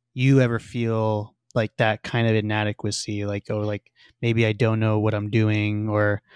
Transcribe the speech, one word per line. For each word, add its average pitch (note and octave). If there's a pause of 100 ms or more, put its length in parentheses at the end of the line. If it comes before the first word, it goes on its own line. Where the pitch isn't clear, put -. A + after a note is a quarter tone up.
(140)
you C3+
ever A#2+
feel A2 (200)
like A2
that A2
kind A#2
of A2
inadequacy, G#2
like, G#2
"Oh, G#2+
like, G#2 (300)
maybe A2+
I A2
don't A2
know A2
what G#2+
I'm G#2
doing," G#2+
or, G#2 (140)